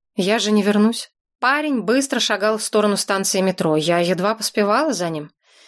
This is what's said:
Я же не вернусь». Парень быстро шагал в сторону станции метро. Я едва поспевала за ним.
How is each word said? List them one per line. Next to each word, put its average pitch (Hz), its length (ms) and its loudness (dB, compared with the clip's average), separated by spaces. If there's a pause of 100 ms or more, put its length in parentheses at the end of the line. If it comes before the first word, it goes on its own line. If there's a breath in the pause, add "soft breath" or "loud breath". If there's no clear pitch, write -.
(160)
Я 202 240 0
же 208 120 -2
не 208 100 4
вернусь». 208 500 0 (280)
Парень 277 420 0
быстро 254 380 0
шагал 214 400 0
в 214 40 -8
сторону 208 340 2
станции 190 440 -2
метро. 185 340 0
Я 165 240 2
едва 180 360 0
поспевала 220 580 0
за 175 160 -4
ним. 151 220 -10 (360 soft breath)